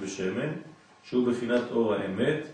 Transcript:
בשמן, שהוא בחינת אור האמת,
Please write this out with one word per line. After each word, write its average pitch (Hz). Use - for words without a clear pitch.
בשמן, 95
שהוא 123
בחינת 120
אור 113
האמת, 104